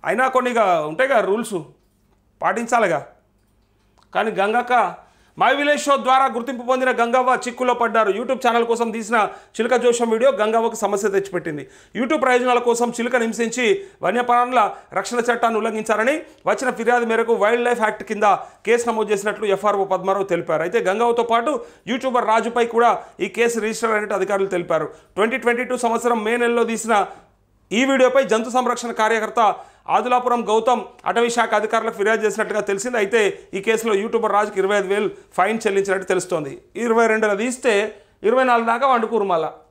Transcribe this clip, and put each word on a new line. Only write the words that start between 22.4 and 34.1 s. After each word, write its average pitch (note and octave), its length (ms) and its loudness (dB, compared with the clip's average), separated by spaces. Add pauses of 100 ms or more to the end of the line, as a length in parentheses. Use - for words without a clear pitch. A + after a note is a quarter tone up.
కూడా A3+ 380 2 (160)
ఈ G3+ 80 -2
కేసు A#3 320 0
రిజిస్టర్ A3 320 -2
అయినట్టు G#3+ 220 -2
అధికారులు G3 340 0
తెలిపారు. F3 380 -2 (300)
ట్వంటీ A#3 220 0
ట్వంటీ A#3+ 260 0
టూ B3 140 -4
సంవత్సరం A#3 460 0
మే A3+ 140 0
నెలలో A#3+ 260 2
తీసిన A3 420 0 (680)
ఈ A#3 140 2
వీడియోపై C4 380 4
జంతు A3+ 260 0
సంరక్షణ A#3+ 420 -2
కార్యకర్త A3 640 0 (340)
ఆదులాపురం A#3+ 580 0
గౌతమ్ A3 340 2 (240)
అటవీ A#3 240 0
శాఖ A#3 240 0
అధికారులకు A3 420 0
ఫిర్యాదు G#3 300 0
చేసినట్టుగా G#3 340 -2
తెలిసింది. G3+ 380 -4
అయితే G#3 420 0 (140)
ఈ F#3+ 80 -4
కేసులో A3 320 0
యూట్యూబర్ G#3+ 380 -2